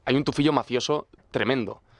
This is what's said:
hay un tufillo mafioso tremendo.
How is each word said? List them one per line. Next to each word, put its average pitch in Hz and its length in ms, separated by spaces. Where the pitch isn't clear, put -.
hay 131 100
un 143 80
tufillo 147 280
mafioso 127 560
tremendo. 113 520